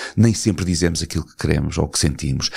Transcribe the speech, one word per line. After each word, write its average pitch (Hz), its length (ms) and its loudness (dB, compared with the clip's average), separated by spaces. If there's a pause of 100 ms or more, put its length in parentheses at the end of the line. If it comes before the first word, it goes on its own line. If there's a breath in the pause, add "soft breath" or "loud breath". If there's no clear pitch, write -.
(160 loud breath)
nem 110 160 6
sempre 95 320 0
dizemos 85 380 0
aquilo 82 240 -4
que - 100 -20
queremos 73 400 0
ou 80 100 2
que - 120 -4
sentimos. 67 580 0